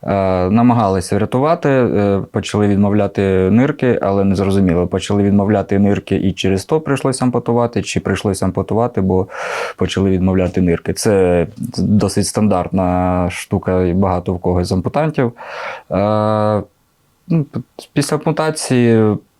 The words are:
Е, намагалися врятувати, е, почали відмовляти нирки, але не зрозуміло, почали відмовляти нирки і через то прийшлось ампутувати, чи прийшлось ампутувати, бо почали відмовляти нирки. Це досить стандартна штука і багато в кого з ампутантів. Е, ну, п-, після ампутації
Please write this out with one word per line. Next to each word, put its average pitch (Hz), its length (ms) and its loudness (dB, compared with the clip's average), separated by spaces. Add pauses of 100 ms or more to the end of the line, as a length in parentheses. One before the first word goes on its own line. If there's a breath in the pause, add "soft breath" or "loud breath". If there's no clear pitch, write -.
Е, 92 480 0
намагалися 110 640 2
врятувати, 143 520 0
е, 104 520 2 (120)
почали 104 360 0
відмовляти 98 800 2
нирки, 120 520 2
але 98 220 2
не 98 100 2
зрозуміло, 95 520 2
почали 101 360 -2
відмовляти 101 560 2
нирки 101 380 0
і 95 160 0
через 95 320 -2
то 156 160 0
прийшлось 135 420 -2
ампутувати, 120 600 0
чи - 180 -4
прийшлось 95 420 -2
ампутувати, 98 580 -2
бо 92 260 0 (500 loud breath)
почали 95 340 0
відмовляти 92 500 0
нирки. 87 320 0
Це 90 540 2 (320)
досить 98 480 0
стандартна 90 1040 0
штука 92 520 -2
і 90 100 0
багато 92 420 0
в 87 40 -6
кого 90 260 0
з 92 80 -4
ампутантів. 135 600 -2 (580 loud breath)
Е, 107 720 0 (680)
ну, 165 160 0
п-, - 160 -10 (320)
після 151 240 -2
ампутації 123 1000 2 (240)